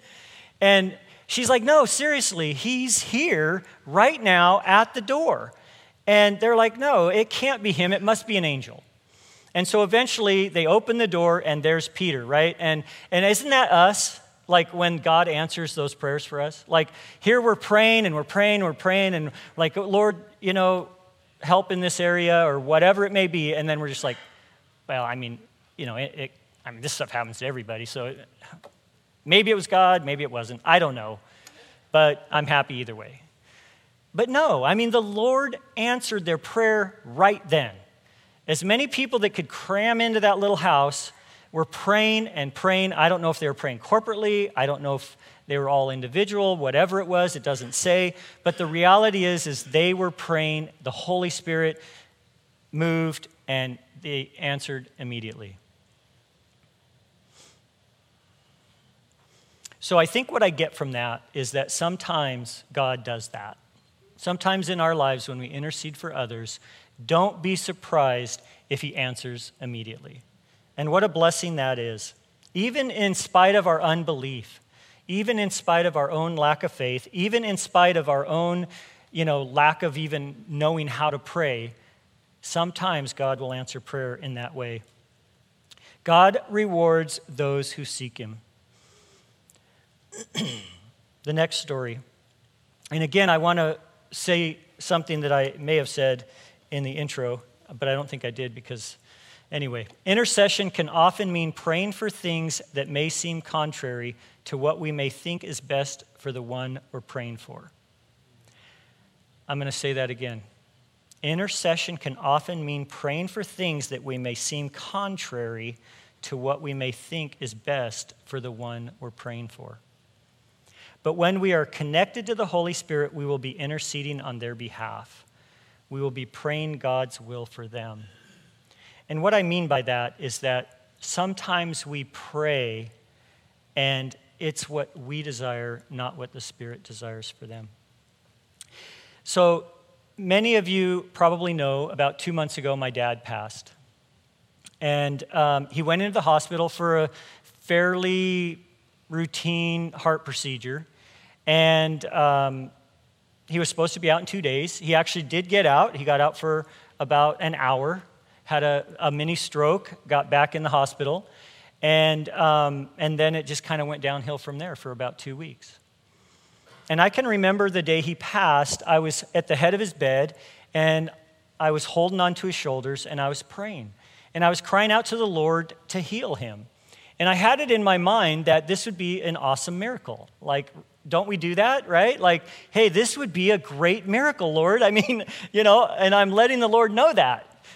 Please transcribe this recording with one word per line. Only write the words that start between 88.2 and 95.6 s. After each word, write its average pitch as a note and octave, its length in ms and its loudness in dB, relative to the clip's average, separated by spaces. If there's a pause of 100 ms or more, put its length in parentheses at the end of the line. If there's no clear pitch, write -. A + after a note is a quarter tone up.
<clears throat> A3+ 60 -6 (840)
The D3+ 100 -4
next D#3+ 240 0
story. B2+ 420 -8 (920)
And D#3+ 100 -2
again, F#3 280 2
I E3 80 6
wanna D#3+ 400 2 (340)
say E3+ 480 -2 (180)
something D#3+ 440 -2
that D3 100 0
I C#3 260 2
may D3+ 200 0